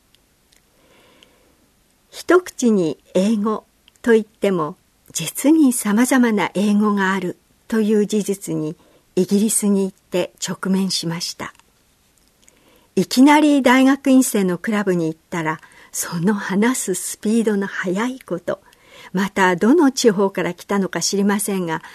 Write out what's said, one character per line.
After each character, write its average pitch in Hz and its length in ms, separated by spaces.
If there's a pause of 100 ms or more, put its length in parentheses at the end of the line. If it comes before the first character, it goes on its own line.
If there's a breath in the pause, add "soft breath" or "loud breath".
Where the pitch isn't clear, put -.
(2000 soft breath)
一 359 300
口 - 280
に 185 300 (160)
英 208 220
語 214 280 (380)
と 233 100
い 220 60
っ 208 40
て - 280
も、 165 260 (340)
実 - 400
に 294 220
様 214 320
々 247 260
な 202 220
英 208 220
語 208 180
が 196 200
あ 190 60
る 180 180 (300)
と 220 140
い 208 140
う 208 100
事 208 160
実 185 340
に、 156 200 (420 soft breath)
イ 185 80
ギ 202 140
リ 214 100
ス - 180
に 196 180
行 190 80
っ - 40
て - 360 (120)
直 185 240
面 190 220
し - 160
ま 165 140
し - 140
た。 - 180 (1400 soft breath)
い 185 80
き - 160
な 294 180
り 294 220
大 262 240
学 269 240
院 262 160
生 202 180
の 180 140
ク 226 140
ラ 208 120
ブ 190 100
に 170 140
行 160 80
っ - 40 (100)
た 170 120
ら、 156 200 (320 soft breath)
そ - 260
の 196 140
話 202 440
す 180 180
ス - 240
ピ 220 220
ー 202 40
ド 214 100
の 196 100
速 190 420
い 254 120
こ - 220
と、 - 200 (520 loud breath)
ま 190 160
た 185 260
ど 220 180
の 285 200
地 233 180
方 190 200
か 180 120
ら 175 100
来 - 120
た 202 140
の 185 100
か 170 100
知 - 160
り 196 80
ま 208 160
せ 196 200
ん 175 60
が、 160 160 (140 loud breath)